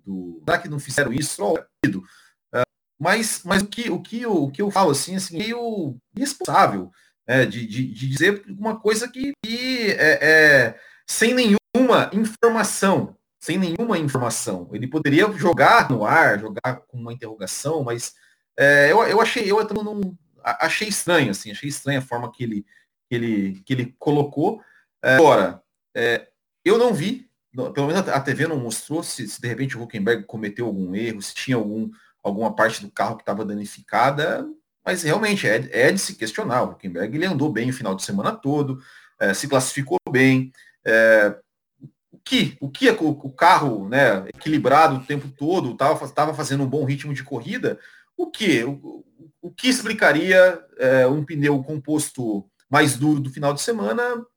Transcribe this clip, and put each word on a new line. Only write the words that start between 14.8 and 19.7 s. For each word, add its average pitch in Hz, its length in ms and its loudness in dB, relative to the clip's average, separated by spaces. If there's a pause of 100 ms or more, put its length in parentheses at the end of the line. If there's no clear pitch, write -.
poderia 160 460 2
jogar 170 560 4
no 107 160 0
ar, 127 340 4
jogar 110 480 -6
com 123 120 -16
uma 117 160 -12
interrogação, 123 680 -6
mas, 120 320 -6 (400)
é, 143 380 6
eu, 220 120 6
eu 202 140 2
achei, 226 320 2
eu 202 60 4 (160)